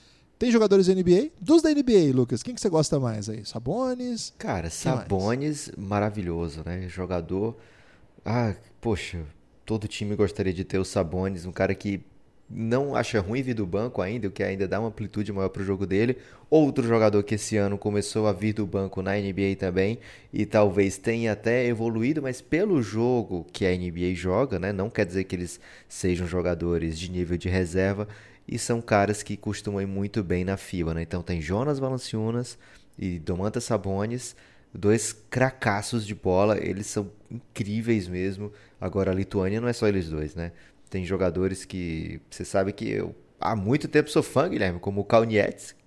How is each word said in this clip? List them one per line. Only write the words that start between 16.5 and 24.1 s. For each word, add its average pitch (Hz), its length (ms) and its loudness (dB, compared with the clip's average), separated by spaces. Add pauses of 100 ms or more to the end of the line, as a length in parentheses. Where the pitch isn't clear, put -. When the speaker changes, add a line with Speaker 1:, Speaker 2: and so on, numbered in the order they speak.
Speaker 2:
jogador 110 380 4
que 107 120 -2
esse 104 200 -4
ano 101 220 0
começou 104 500 0
a 104 60 2
vir 104 180 0
do 104 160 -2
banco 95 340 -4
na 98 160 0
N 98 140 -2
B 98 220 0
A - 20 -2
também, 95 440 0 (340)
e 104 120 0
talvez 101 520 4
tenha 117 340 0
até 113 340 0
evoluído, 117 560 0
mas 131 200 -6
pelo 175 400 2
jogo 107 720 0
que 101 120 -2
a 90 80 4
N 90 160 -2
B 87 220 0